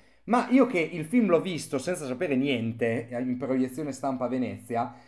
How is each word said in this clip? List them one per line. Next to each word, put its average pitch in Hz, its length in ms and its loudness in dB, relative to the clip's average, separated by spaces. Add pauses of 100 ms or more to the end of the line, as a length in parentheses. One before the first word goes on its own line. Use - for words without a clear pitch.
(260)
Ma 240 240 2
io 254 180 6
che 180 120 0
il 160 260 -2
film 233 240 4
l'ho 160 120 6
visto 151 360 -4
senza 156 280 -4
sapere 127 300 -2
niente, 117 760 0
in 123 260 -4
proiezione 131 540 -2
stampa 131 340 -4
a - 20 0
Venezia, 120 680 -4 (140)